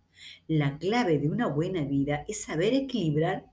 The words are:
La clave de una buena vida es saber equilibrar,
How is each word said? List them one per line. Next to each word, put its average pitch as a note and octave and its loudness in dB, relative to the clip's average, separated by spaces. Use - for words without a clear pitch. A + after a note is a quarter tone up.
La D3 2
clave F#3+ 2
de C#3+ 0
una G#3+ 0
buena E3 -2
vida C#3 -2
es G#3+ 0
saber F#3 0
equilibrar, F#3 0